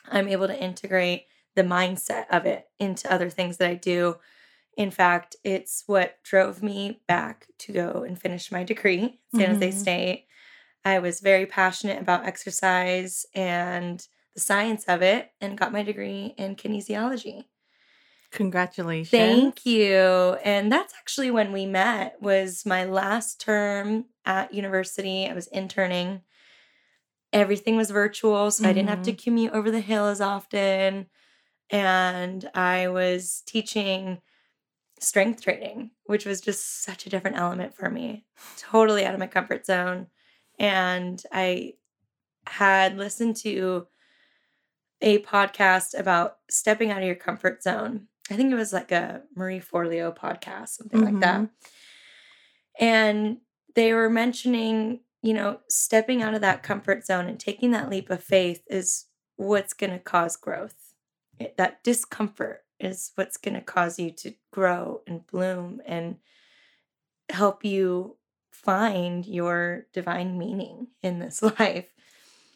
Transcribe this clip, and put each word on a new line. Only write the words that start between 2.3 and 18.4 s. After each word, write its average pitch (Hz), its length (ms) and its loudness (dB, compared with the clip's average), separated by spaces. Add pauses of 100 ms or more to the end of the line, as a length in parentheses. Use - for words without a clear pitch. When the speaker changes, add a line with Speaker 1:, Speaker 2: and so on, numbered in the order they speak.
Speaker 1:
it - 220 -2 (100)
into 185 340 -4
other 180 200 2
things 175 260 -4
that 175 120 2
I 175 60 -2
do 175 420 0 (600)
in 202 140 -2
fact, 175 520 2
it's 190 440 -4
what 190 360 2
drove 190 400 2
me 202 440 -6
back 170 400 -2 (120)
to - 140 -14
go 175 340 -4
and 180 100 -10
finish 175 340 -8
my 180 120 -6
degree 202 560 0 (140)
at 240 60 0
San 202 160 4
Jose 185 140 0
Speaker 2:
Mm-hmm. 196 80 -4
Speaker 1:
State. 180 500 -4 (580)
I 190 140 4
was 175 200 -2
very 190 260 4
passionate 190 560 0
about 180 240 0
exercise 185 1000 -2 (100)
and 175 720 -4 (280)
the 202 40 -12
science 208 460 0
of 180 160 2
it 202 300 4 (100)
and 202 160 -8
got 185 160 0
my 208 100 -2
degree 202 540 -8
in 196 180 -8
kinesiology. 214 880 -6 (840)
Speaker 2:
Congratulations. 180 800 -2